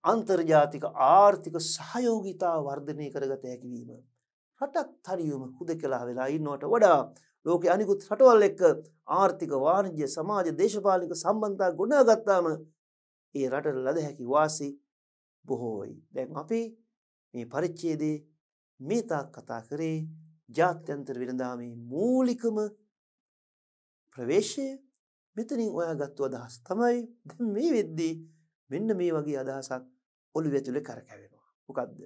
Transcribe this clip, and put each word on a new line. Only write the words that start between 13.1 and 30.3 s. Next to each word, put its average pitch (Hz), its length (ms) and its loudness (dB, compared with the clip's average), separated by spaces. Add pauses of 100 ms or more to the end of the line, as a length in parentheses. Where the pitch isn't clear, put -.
ඒ 135 120 -2
රටට 135 320 -2
ලද 139 200 -2
හැකි 139 260 -8
වාසි 147 440 0 (760)
බොහෝයි. 117 500 -6 (120)
දැන් 131 280 -10
අපි 190 260 -4 (720)
මේ 120 120 -10
පරිච්ඡේදයේ 156 800 -4 (560)
මේ 208 240 -2
තාක් 151 280 -4
කතා 117 300 -12
කරේ 160 360 -6 (520)
ජාත්‍යන්තර 147 680 -2
වෙළඳාමේ 123 580 -6 (100)
මූලිකම 233 760 0 (1600)
ප්‍රවේශය. 196 500 -2 (680)
මෙතනින් 226 360 -4
ඔයා 165 240 -4
ගත්තු 143 280 -8
අදහස් 120 360 -8
තමයි 240 380 0 (240)
දැන් 233 280 -8
මේ 262 220 -2
වෙද්දී 165 420 -2 (560)
මෙන්න 196 220 -4
මේ 180 220 0
වගේ 147 260 -4
අදහසක් 131 440 -8 (520)